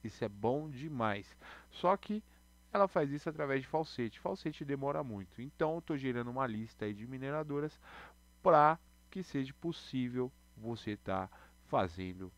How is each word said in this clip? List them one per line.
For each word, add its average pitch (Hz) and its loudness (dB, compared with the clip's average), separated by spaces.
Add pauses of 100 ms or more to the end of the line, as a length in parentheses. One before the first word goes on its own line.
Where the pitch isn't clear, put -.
isso 110 -6
é 107 -2
bom 120 -2
demais. 120 -4 (340)
Só 190 2
que 214 -6 (480)
ela 196 6
faz 147 2
isso 147 -4
através 139 0
de 131 -12
falsete. 131 -2
Falsete - -4
demora 143 -2
muito. 104 -8
Então 156 -2
eu 165 -4
tô 160 -4
gerando 120 -2
uma 131 -2
lista 110 -4
aí 104 -2
de 104 -8
mineradoras 143 -4 (640)
pra 160 10 (300)
que 185 -8
seja 135 -4
possível 127 -2 (240)
você 110 -4
tá 95 -2 (360)
fazendo 92 -2